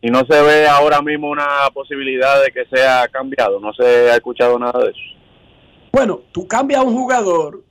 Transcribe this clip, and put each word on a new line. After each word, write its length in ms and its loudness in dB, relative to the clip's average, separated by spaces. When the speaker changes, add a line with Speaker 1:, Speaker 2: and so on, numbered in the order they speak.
Speaker 1:
¿Y 100 -4
no 80 2
se 120 6
ve 260 4
ahora 340 2
mismo 280 -6
una 180 -4
posibilidad 680 -2
de 80 0
que 220 -8
sea 360 2
cambiado? 500 -4
¿No 140 -10
se 100 -2
ha 40 4
escuchado 440 0
nada 240 -4
de 80 -2
eso? 80 -18
Speaker 2:
Bueno, 300 -2
tú 160 -10
cambias 340 -2
a 20 2
un 120 -2
jugador 760 -2